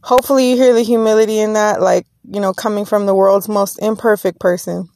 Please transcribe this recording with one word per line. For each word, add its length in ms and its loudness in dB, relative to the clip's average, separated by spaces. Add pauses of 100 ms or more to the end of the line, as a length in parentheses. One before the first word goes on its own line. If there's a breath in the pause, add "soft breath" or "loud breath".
hopefully 460 2
you 80 2
hear 160 4
the 80 2
humility 580 0
in 140 -2
that, 280 0
like, 260 0 (220)
you 120 -6
know, 100 -2
coming 320 -4
from 220 -2
the 100 0
world's 320 2
most 340 -4
imperfect 600 -2
person. 540 -4